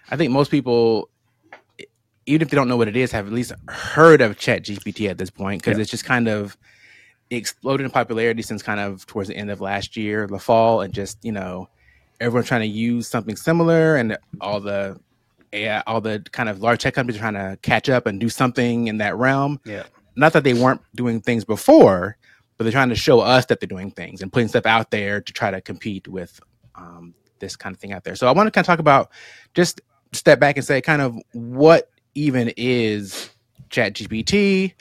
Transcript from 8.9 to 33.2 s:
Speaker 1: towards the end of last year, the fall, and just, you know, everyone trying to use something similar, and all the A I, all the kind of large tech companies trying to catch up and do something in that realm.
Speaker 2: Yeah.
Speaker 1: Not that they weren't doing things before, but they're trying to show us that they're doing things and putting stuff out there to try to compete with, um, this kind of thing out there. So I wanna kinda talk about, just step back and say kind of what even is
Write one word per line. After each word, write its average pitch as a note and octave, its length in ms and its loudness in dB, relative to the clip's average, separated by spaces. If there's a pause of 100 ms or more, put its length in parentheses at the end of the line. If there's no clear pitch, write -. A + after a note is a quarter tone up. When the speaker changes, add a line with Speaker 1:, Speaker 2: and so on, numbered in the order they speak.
Speaker 1:
towards G2 220 -8
the G#2 80 -10
end G#2 140 -10
of G2+ 100 -10
last G2 360 -6
year, G#2+ 300 -4
the F#2+ 120 -10
fall, A2+ 440 2
and F#2 120 -8
just, G2 300 -10
you A2+ 80 -8
know, F#2 360 -10 (520)
everyone A#2+ 240 0
trying A#2+ 160 -2
to G#2+ 80 -2
use A2+ 400 -4
something A2 280 -6
similar, E3 600 2
and A2+ 200 -2 (240)
all G2+ 200 -4
the G2 380 -6 (540)
A G#2 160 -6
I, G#2+ 180 -4
all A2 140 -2
the G#2+ 320 -6
kind A#2+ 160 -6
of G2 140 -8
large A#2 200 0
tech C3+ 120 -4
companies A#2+ 260 -4
trying A2 140 -6
to F#2+ 280 -8
catch A#2 260 0
up B2+ 180 0
and G2 140 -4
do A#2 80 -2
something A#2+ 600 -2
in G#2+ 100 -4
that G2+ 180 -4
realm. C#3 480 0
Speaker 2:
Yeah. G2+ 200 -12 (320)
Speaker 1:
Not D3+ 180 4
that D3+ 100 4
they C3 100 4
weren't B2 260 2 (140)
doing A#2 260 -2
things A#2 240 -2
before, G#2+ 720 6 (400)
but A2 80 -4
they're A2 80 0
trying C3 180 2
to A2+ 40 -2
show B2 260 4
us B2+ 260 4
that A#2 140 0
they're G2+ 60 -8
doing F#2+ 240 -12
things F#2 320 -14
and F#2 100 -10
putting A#2+ 160 0
stuff A2 180 0
out A2+ 260 0
there G#2 280 -4
to - 120 -16
try A2 180 -4
to F#2+ 100 -6
compete F#2+ 460 -12
with, F#2 320 -12 (380)
um, E2+ 380 -20 (260)
this F#2+ 160 -12
kind F#2+ 180 -14
of - 60 -20
thing G2+ 120 -14
out F#2 120 -14
there. F#2 100 -10
So B2 140 0
I B2+ 40 4
wanna G#3 200 2
kinda F#3+ 140 0
talk F3 120 4
about, D3 320 4 (440)
just E3+ 260 0 (320)
step D3 260 6
back C#3+ 180 2
and C3+ 80 -6
say C#3+ 160 0
kind D3 220 0
of A#2+ 140 -2 (160)
what B2+ 580 4 (240)
even B2+ 420 0
is A2 760 -4 (400)